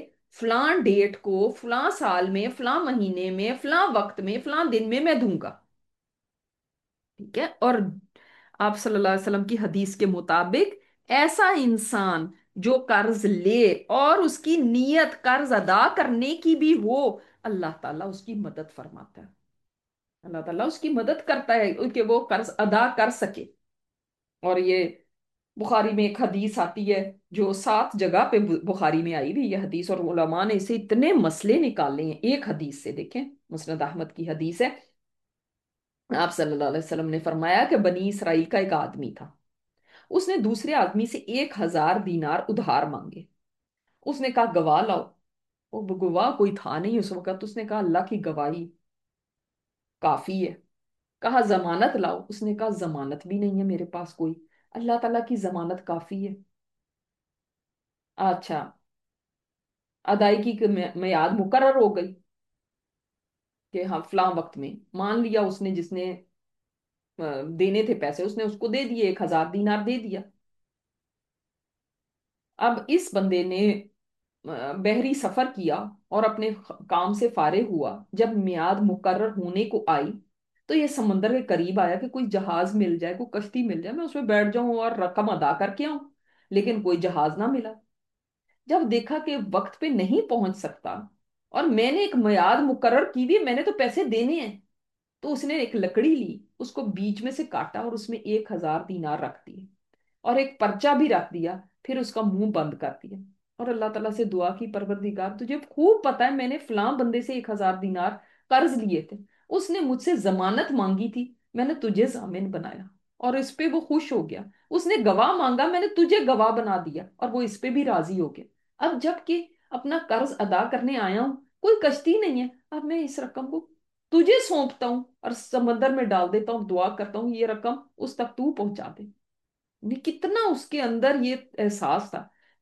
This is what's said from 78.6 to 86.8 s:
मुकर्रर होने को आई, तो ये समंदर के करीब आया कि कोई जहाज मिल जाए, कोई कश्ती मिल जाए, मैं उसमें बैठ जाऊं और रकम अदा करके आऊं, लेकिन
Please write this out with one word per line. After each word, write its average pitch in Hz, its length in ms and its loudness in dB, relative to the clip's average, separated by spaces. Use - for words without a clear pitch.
मुकर्रर 196 480 2
होने 185 340 -2
को 220 240 -4
आई, 156 240 0
तो 302 60 0
ये 302 140 2
समंदर 214 440 2
के 254 100 0
करीब 180 380 0
आया 175 160 2
कि 247 120 -6
कोई 254 180 -4
जहाज 190 480 -2
मिल 175 240 2
जाए, 170 160 -4
कोई 240 200 -8
कश्ती 208 280 -4
मिल 175 200 -2
जाए, 196 100 -8
मैं 339 120 -6
उसमें 285 220 -6
बैठ 208 280 4
जाऊं 240 240 0
और 226 220 -2
रकम 180 260 0
अदा 151 260 2
करके 202 320 -2
आऊं, 302 160 -6
लेकिन 208 320 0